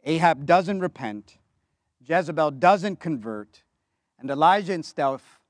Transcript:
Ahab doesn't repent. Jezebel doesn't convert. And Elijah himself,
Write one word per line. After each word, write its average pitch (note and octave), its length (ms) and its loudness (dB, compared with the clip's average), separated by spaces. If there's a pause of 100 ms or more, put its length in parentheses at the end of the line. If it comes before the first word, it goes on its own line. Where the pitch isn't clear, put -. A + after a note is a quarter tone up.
Ahab D#3 420 0
doesn't F#3 340 2
repent. A2+ 580 -8 (600)
Jezebel D#3+ 520 -2
doesn't F3+ 480 2
convert. A2 640 -10 (540)
And C3 120 -12
Elijah F3 420 2
himself, C#3+ 760 -6